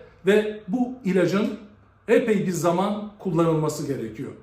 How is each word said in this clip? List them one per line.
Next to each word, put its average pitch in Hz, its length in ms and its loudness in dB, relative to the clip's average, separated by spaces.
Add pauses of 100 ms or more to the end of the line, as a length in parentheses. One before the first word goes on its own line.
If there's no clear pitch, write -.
(260)
ve 214 420 2
bu 247 240 -2 (120)
ilacın 185 540 0 (500)
epey 226 380 4
bir 185 60 -2
zaman 175 680 0
kullanılması 160 680 0
gerekiyor. 117 440 -8 (120)